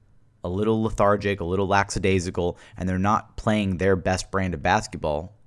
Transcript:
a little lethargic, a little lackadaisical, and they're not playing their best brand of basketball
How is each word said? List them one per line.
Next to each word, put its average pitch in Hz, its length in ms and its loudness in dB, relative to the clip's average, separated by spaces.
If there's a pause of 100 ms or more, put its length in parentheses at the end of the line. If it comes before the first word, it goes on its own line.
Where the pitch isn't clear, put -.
(440)
a 87 40 -4
little 107 320 0
lethargic, 101 600 0
a - 20 -4
little 92 240 0
lackadaisical, 95 880 0 (200)
and 90 100 -4
they're 92 100 -2
not 98 380 0
playing 104 420 0
their 95 200 2
best 92 340 -2
brand 95 220 -2
of 71 100 -6
basketball 85 720 -2 (120)